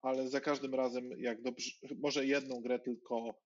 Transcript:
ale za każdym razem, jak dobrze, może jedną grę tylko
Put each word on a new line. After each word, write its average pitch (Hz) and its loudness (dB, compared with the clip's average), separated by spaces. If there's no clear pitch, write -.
ale 131 2
za 135 0
każdym 135 0
razem, 123 2
jak 117 -2
dobrze, 123 -4
może 139 2
jedną 135 2
grę 120 2
tylko 117 -4